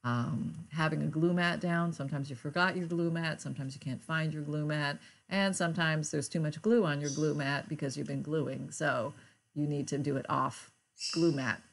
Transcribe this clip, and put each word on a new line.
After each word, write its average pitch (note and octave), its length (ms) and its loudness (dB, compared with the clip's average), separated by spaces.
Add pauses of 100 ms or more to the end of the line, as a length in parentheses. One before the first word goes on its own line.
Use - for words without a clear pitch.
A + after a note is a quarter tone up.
um, A#2+ 500 0 (180)
having D#3 300 2
a D3+ 40 0
glue D#3+ 280 4
mat F3 260 2
down. E3+ 320 0
Sometimes C#3 380 -4
you C3 60 -8
forgot F3 400 0
your F3+ 100 -2
glue E3+ 240 2
mat. E3 300 -2
Sometimes C3+ 340 -6
you - 60 -14
can't B2+ 220 -6
find D#3+ 300 0
your D3+ 100 -6
glue D3+ 220 -2
mat. D3+ 340 0 (300)
And G3 260 2
sometimes D#3+ 560 2
there's D3 180 -2
too E3+ 120 0
much D3+ 220 -2
glue A3+ 220 6
on D3 160 2
your D3 100 -2
glue D3+ 240 2
mat C#3+ 340 -2
because D3 280 -4
you've D3 100 -4
been C#3+ 160 -4
gluing. C#3 480 -2
So C3 420 0 (420)
you D3 120 0
need D3 220 -2
to C#3+ 100 -2
do C#3 180 0
it C3+ 120 -4
off C3 420 -2 (420)
glue E3 200 4
mat. B2+ 280 -2 (120)